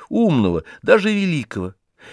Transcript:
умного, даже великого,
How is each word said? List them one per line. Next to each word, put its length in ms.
умного, 540
даже 320
великого, 640